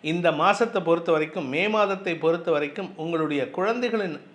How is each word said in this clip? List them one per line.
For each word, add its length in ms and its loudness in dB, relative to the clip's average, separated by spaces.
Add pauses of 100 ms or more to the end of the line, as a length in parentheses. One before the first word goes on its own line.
இந்த 300 2
மாசத்தை 520 2
பொறுத்த 280 2
வரைக்கும், 380 0
மே 180 0
மாதத்தை 520 0
பொறுத்த 320 0
வரைக்கும் 440 -2
உங்களுடைய 540 -2
குழந்தைகளின் 720 -2 (140)